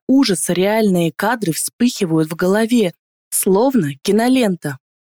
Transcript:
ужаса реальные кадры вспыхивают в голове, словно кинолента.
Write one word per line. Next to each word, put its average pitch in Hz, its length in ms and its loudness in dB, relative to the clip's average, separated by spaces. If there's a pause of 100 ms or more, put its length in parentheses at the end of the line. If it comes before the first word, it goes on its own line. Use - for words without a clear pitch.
ужаса 240 460 2
реальные 185 580 0
кадры 208 400 -4
вспыхивают 160 800 -2
в 170 60 -6
голове, 202 580 0 (360)
словно 196 720 0
кинолента. 208 760 0 (420)